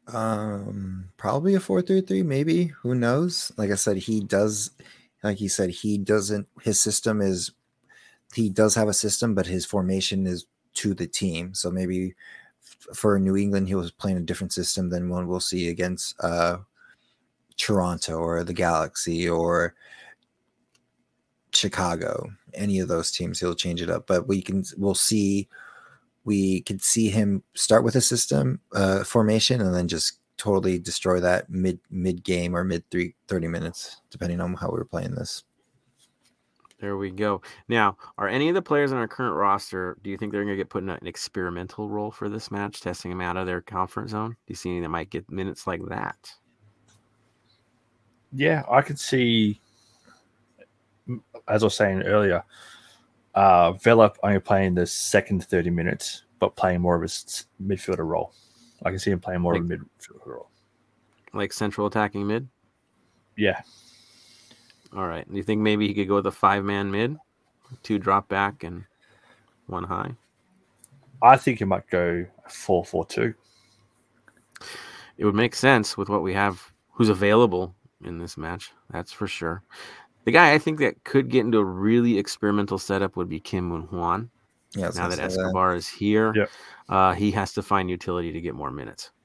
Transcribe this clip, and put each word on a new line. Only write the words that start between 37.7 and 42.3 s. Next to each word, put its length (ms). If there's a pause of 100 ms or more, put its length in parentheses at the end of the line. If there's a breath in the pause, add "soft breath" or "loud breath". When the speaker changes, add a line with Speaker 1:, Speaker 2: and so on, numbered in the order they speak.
Speaker 2:
are 100
any 200
of 60
the 80
players 300
on 60
our 100
current 260
roster, 680
do 80
you 60
think 160
they're 120
gonna 120
get 140
put 120
in 80
an 160
experimental 840
role 220
for 180
this 220